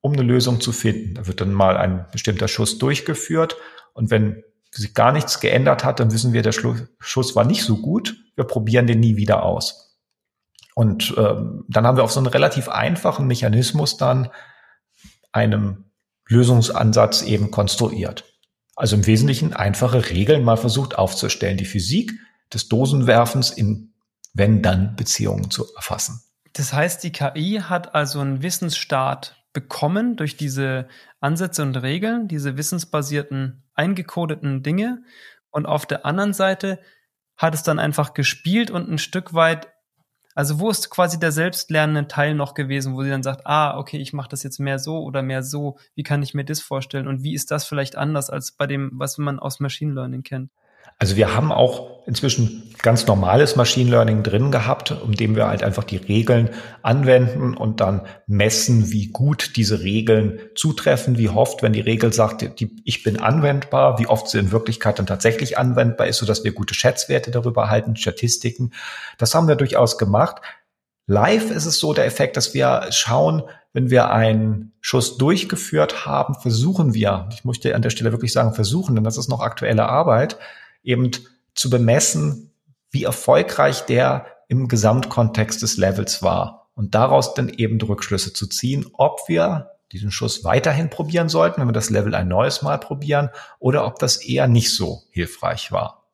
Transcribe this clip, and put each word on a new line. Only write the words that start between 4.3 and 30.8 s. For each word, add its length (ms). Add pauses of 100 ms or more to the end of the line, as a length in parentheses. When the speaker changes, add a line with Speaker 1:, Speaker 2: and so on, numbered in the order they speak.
Speaker 1:
sich 240
gar 200
nichts 260
geändert 460
hat, 160
dann 100
wissen 220
wir, 80
der 100
Schlu-, 340 (140)
Schuss 360
war 100
nicht 180
so 140
gut, 400 (180)
wir 80
probieren 420
den 140
nie 160
wieder 280
aus. 540 (760)
Und, 420
ähm, 520
dann 180
haben 100
wir 60
auf 80
so 80
einen 80
relativ 400
einfachen 600
Mechanismus 680
dann 340 (1040)
einen 540 (420)
Lösungsansatz 960
eben 300
konstruiert. 720 (500)
Also 200
im 100
Wesentlichen 480
einfache 560
Regeln 340
mal 140
versucht 400
aufzustellen, 600
die 80
Physik 480 (380)
des 180
Dosenwerfens 840
in 420 (400)
Wenn-Dann-Beziehungen 1200
zu 240
erfassen. 480 (300)
Speaker 2:
Das 200
heißt, 300
die 80
K 240
I 260
hat 320
also 260
einen 220
Wissensstart 960 (160)
bekommen 600
durch 220
diese 500 (320)